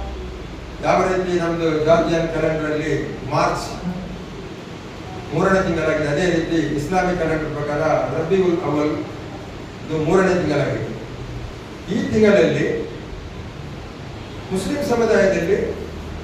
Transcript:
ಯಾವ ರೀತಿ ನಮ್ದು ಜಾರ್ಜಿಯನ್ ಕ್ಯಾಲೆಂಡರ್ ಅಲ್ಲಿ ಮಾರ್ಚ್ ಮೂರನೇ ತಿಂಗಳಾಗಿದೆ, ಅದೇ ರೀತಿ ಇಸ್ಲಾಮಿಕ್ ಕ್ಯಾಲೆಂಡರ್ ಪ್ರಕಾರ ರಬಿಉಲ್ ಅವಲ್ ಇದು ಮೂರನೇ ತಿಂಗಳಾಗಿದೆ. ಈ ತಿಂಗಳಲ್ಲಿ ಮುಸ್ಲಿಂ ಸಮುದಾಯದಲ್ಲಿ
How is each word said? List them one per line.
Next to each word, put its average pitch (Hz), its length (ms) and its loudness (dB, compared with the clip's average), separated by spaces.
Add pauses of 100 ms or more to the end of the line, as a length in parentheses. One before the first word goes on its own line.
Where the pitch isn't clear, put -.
(840)
ಯಾವ 185 180 4
ರೀತಿ 185 380 2
ನಮ್ದು 165 460 0
ಜಾರ್ಜಿಯನ್ 165 420 4
ಕ್ಯಾಲೆಂಡರ್ 156 440 0
ಅಲ್ಲಿ 151 460 -2 (140)
ಮಾರ್ಚ್ - 640 0 (1400)
ಮೂರನೇ 190 280 4
ತಿಂಗಳಾಗಿದೆ, 156 460 0
ಅದೇ 147 180 2
ರೀತಿ 160 500 2
ಇಸ್ಲಾಮಿಕ್ 180 420 2
ಕ್ಯಾಲೆಂಡರ್ 156 380 0
ಪ್ರಕಾರ 147 240 -2 (360)
ರಬಿಉಲ್ 170 460 2
ಅವಲ್ 151 280 2
ಇದು - 1120 -6
ಮೂರನೇ 185 300 6
ತಿಂಗಳಾಗಿದೆ. 139 520 0 (1120)
ಈ - 180 0
ತಿಂಗಳಲ್ಲಿ 170 680 6 (1700)
ಮುಸ್ಲಿಂ 285 340 -2
ಸಮುದಾಯದಲ್ಲಿ 196 840 4 (520)